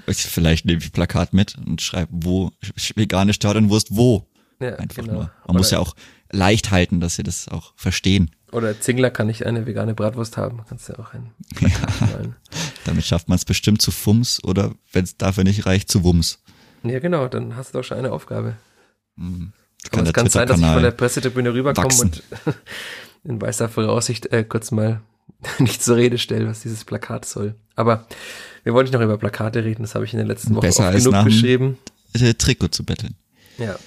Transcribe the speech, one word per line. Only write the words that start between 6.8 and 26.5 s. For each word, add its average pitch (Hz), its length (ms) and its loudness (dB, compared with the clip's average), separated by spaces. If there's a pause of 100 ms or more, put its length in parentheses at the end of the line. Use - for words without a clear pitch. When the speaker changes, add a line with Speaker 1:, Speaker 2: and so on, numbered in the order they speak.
Speaker 1:
dass 85 160 -2
sie - 80 -6
das - 240 -8
auch - 280 -12
verstehen. 92 540 2 (220)
Speaker 2:
Oder 110 280 -4
Zingler 123 300 0
kann 113 180 -2
ich 113 160 -6
eine 117 220 -4
vegane 107 280 -4
Bratwurst 113 420 -6
haben. 110 320 -8
Kannst - 200 -16
du - 60 -12
ja - 60 -18
auch 107 140 -16
ein 117 180 -14 (100)
Speaker 1:
<laughs> - 180 -8
Ja. - 80 4
Speaker 2:
Plakat - 320 0 (120)
malen. 110 240 -8 (480)
Speaker 1:
Damit 85 200 0
schafft - 240 -2
man's 90 160 2
bestimmt - 380 2
zu - 80 0
Fums 107 540 0
oder, 98 280 0 (200)
wenn's 92 240 -2
dafür 95 280 0
nicht 98 220 2
reicht, - 240 2
zu 95 140 2
Wums. 87 340 2 (460)
Speaker 2:
Ja, 123 160 -4
genau, 156 280 0
dann 117 280 -8
hast 131 180 -14
du 127 40 -2
doch 127 60 -6
schon - 140 -8
eine 123 140 -4
Aufgabe. 113 440 -6 (600)
Speaker 1:
Mhm. 90 360 -10 (320)
Speaker 2:
Aber - 60 -14
Speaker 1:
Kann - 100 0
Speaker 2:
es 85 40 2
Speaker 1:
der 82 80 2
Speaker 2:
kann 117 180 4
sein, 120 180 2
dass - 80 6
ich 85 60 6
Speaker 1:
Twitter-Kanal 80 120 6
Speaker 2:
von 82 100 6
der 120 80 6
Pressetribüne 120 640 0
rüberkomme 131 340 0
Speaker 1:
wachsen. 117 220 4 (340)
Speaker 2:
und 151 100 -2 (300)
<laughs> - 400 -18
in 117 160 -6
weißer 113 280 -2
Voraussicht, 113 580 -2
äh, 117 180 0
kurz 110 260 -6
mal 110 300 0 (400)
<laughs> - 180 -12
nicht 120 240 2
zur 120 140 4
Rede 120 220 4
stellen, 113 280 -2
was 110 140 -6